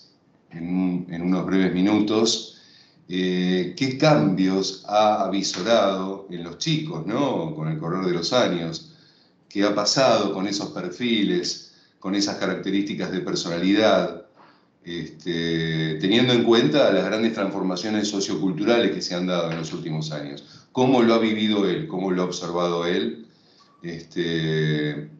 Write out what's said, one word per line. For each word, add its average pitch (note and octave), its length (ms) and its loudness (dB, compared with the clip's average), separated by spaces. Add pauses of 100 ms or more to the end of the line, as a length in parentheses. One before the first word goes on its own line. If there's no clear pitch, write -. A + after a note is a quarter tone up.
(500)
en E2+ 180 -10
un, F2+ 420 -2
en E2+ 120 -8
unos F2+ 220 0
breves F#2 300 2
minutos, G#2 880 2 (460)
eh, F2+ 680 0
qué C3 220 -2
cambios F#2+ 880 2
ha G#2 360 4
avisorado G2 1080 0
en F2 140 -10
los F2 120 -12
chicos, D3+ 480 -4
¿no? G#2 500 -2
Con D#2 140 -6
el D#2 100 -4
correr F2+ 280 -4
de F2 60 0
los F2 200 -2
años, F2 600 0 (560)
qué G2+ 140 0
ha G2+ 100 2
pasado A2 580 2
con G2 140 -4
esos G2+ 240 -6
perfiles, G2+ 1040 -2 (240)
con F#2+ 160 -4
esas G2+ 220 -2
características F#2+ 760 -2
de F2+ 100 -2
personalidad, F2 1080 2 (580)
este, E2 1160 -4
teniendo A#2+ 320 4
en A#2 120 4
cuenta A#2 480 4
las F#2 120 2
grandes A2 300 0
transformaciones G2 760 -2
socioculturales G2 840 0
que F2+ 100 -6
se - 120 -6
han F2+ 120 -2
dado E2+ 240 -2
en E2 80 -4
los D#2+ 160 -8
últimos D#2 380 -6
años. C#2+ 600 -14
¿Cómo B2+ 300 4
lo A2+ 120 6
ha A2+ 40 4
vivido G#2+ 500 2
él? D#2+ 180 -2
¿Cómo F#2+ 260 -4
lo F2+ 100 0
ha F2+ 40 0
observado F2 600 -2
él? - 400 -2 (560)
Este, D#2 1400 -2